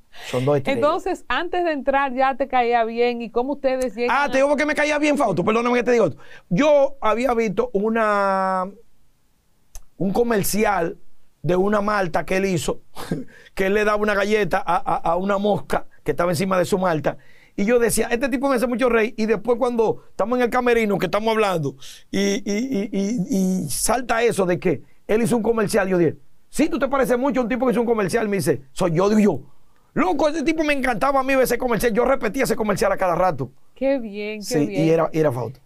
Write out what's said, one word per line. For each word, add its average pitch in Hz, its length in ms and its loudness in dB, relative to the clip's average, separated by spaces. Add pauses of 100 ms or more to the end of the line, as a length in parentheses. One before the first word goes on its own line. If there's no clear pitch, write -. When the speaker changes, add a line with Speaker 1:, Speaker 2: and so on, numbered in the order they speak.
(320)
Speaker 1:
Son 127 140 -2
dos 143 120 2
estrellas. 262 200 -2
Speaker 2:
Entonces, 320 500 -2
antes 349 380 -2
de 330 80 0
entrar 277 400 0
ya 262 220 2
te 277 120 -2
caía 240 380 2
bien. 233 360 0
¿Y 226 80 -8
cómo 254 240 -2
ustedes 262 420 -2
llegan 233 220 0
Speaker 1:
Ah, 285 140 0
te 262 80 2
Speaker 2:
a 269 40 4
Speaker 1:
digo 285 120 2
que 285 100 0
me 302 80 -2
caía 302 260 0
bien, 294 180 2
Fausto. 196 260 0
Perdóname 240 360 2
que 233 40 -2
te 240 80 0
digo. 220 180 4 (400)
Yo 277 520 4
había 233 320 0
visto 226 400 0
una, 196 960 0 (1300)
un 190 160 -2
comercial 202 840 0 (460)
de 175 120 0
una 208 260 2
malta 190 440 -2
que 190 120 -2
él 190 80 2
hizo, 180 360 -2 (380)
<laughs> - 340 -18
que 190 140 0
él 190 80 2
le 214 100 2
daba 208 160 0
una 208 140 0
galleta 202 500 0
a, 175 120 2
a, 170 200 0
a 170 180 0
una 196 220 0
mosca 202 480 -2 (180)
que 151 80 -2
estaba 170 200 0
encima 185 260 0
de 175 80 2
su 196 140 0
malta. 165 380 0 (380)
Y 202 100 -2
yo 240 140 4
decía, - 320 2
"Este 240 180 0
tipo 269 200 0
me 269 60 2
hace 240 120 0
mucho 240 220 0
reír". 226 280 2
Y 214 100 0
después 226 300 0
cuando 226 520 0
estamos 226 300 -2
en 247 60 4
el 226 40 -2
camerino, 233 480 2
que 185 80 0
estamos 208 260 -2
hablando, 185 440 0 (360)
y, 196 80 -2
y, 202 260 0
y, 208 460 -4
y, 190 720 -2
y 143 40 -8
salta 233 540 -2
eso 202 220 0
de 175 140 0
que 165 220 0 (260)
él 220 140 2
hizo 233 160 2
un 214 60 -2
comercial, 214 440 0
yo 190 100 2
dije, 165 200 2 (320)
"Sí, 285 180 0
tú 330 120 -2
te 277 80 0
pareces 254 300 2
mucho 262 240 0
a - 20 0
un 214 60 -4
tipo 247 160 -2
que 254 60 2
hizo 220 100 0
un 220 60 0
comercial". 220 400 0
Me 202 100 0
dice, 147 340 0
"Soy 185 200 0
yo", 180 160 2
digo 214 140 4
yo. 185 200 2 (520)
Loco, 311 340 2
ese 302 160 -2
tipo 320 220 0
me 294 80 2
encantaba 262 480 0
a - 20 -4
mí 269 120 0
ver 262 100 4
ese 233 120 0
comercial. 240 360 0
Yo 233 100 2
repetía 254 400 0
ese 214 140 0
comercial 208 340 0
a 190 60 0
cada 180 180 2
rato. 160 360 0 (240)
Speaker 2:
Qué 269 240 0
bien, 208 400 -8
qué 208 60 -12
Speaker 1:
Sí, 151 220 0
Speaker 2:
bien. 190 160 -2
Speaker 1:
y 160 60 2
era, 160 240 2
y 160 60 0
era 151 120 2
Fausto. 120 340 -6